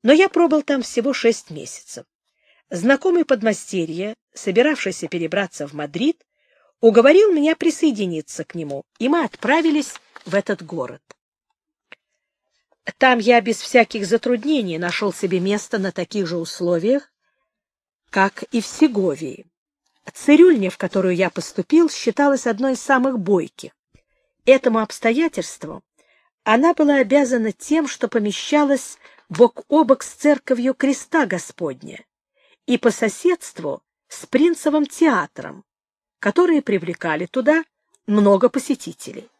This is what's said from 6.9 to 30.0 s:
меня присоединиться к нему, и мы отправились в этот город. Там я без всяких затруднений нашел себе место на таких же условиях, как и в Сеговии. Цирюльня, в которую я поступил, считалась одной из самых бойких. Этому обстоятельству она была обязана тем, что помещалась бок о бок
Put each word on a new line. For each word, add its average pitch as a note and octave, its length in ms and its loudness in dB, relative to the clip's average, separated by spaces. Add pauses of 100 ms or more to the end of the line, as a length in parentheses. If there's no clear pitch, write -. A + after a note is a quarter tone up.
меня D#4 240 2
присоединиться G3+ 880 -4
к - 120 -16
нему, D3 280 -10 (140)
и A3+ 100 -4
мы D#4+ 160 0
отправились D4+ 680 -2 (320)
в F3 100 -8
этот G3 280 -4
город. C#3+ 380 -10 (2000)
Там B3+ 220 2
я A#3 220 4
без A3 180 -4
всяких A3+ 460 0
затруднений A3+ 720 -2
нашел F3 360 -4
себе F3+ 260 -4
место G3+ 380 -4
на F#3+ 140 -4
таких F#3+ 360 -6
же F3 100 -6
условиях, F3 720 -2 (1000)
как - 420 -2
и A#3 100 -2
в - 60 -12
Сеговии. F#3 760 -2 (680)
Цирюльня, D4+ 560 6
в - 80 -10
которую F#3 380 -2
я F3+ 140 0
поступил, D4+ 600 0
считалась C#4 580 0
одной A#3+ 260 -2
из - 80 -6
самых C4 380 0
бойких. F3 520 -2 (720)
Этому B3 340 4
обстоятельству A3+ 1040 -4 (600)
она C4 300 4
была D4 240 2
обязана B3 540 2
тем, D4+ 360 -2
что - 200 -6
помещалась C4 880 -2 (320)
бок A3+ 400 2
о D#4 140 4
бок C4 200 2